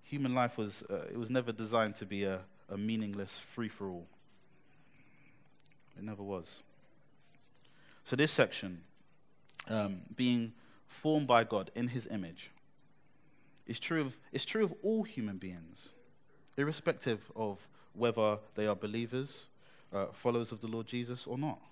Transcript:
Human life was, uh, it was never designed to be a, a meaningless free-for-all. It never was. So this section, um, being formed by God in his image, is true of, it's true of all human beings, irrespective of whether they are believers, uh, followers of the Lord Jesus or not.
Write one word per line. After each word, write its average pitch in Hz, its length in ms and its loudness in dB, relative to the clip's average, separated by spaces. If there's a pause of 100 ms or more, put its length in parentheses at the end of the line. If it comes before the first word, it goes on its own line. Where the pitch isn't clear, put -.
Human 135 320 0
life 123 220 4
was, 104 320 -4
uh, 92 240 -2
it - 40 -6
was 113 140 -4
never 120 220 2
designed 110 440 2
to 104 100 -8
be 101 180 -2
a, 95 160 0 (280)
a 101 80 -6
meaningless 101 640 -2 (140)
free-for-all. 98 520 -6 (1900)
It - 80 -10
never 104 180 -8
was. 95 400 -6 (1400)
So 123 120 0
this 151 160 6
section, 95 500 4 (840)
um, 101 340 0 (120)
being 120 380 2 (340)
formed 156 400 2
by 117 180 10
God 101 300 -2
in 120 140 0
his 120 200 -4
image, 87 420 -6 (1160)
is 113 120 -4
true 165 220 0
of, 135 180 -2 (140)
it's 139 120 0
true 220 200 2
of 170 180 0
all 220 220 2
human 104 340 -4
beings, 85 520 -12 (680)
irrespective 143 800 0
of 104 320 -4 (260)
whether 107 440 4 (180)
they 107 100 2
are 104 80 4
believers, 117 720 -4 (460)
uh, 98 200 0
followers 120 380 2
of 104 100 -8
the 113 60 -8
Lord 110 200 -4
Jesus 123 400 -6
or 123 120 -4
not. 147 220 -2 (100)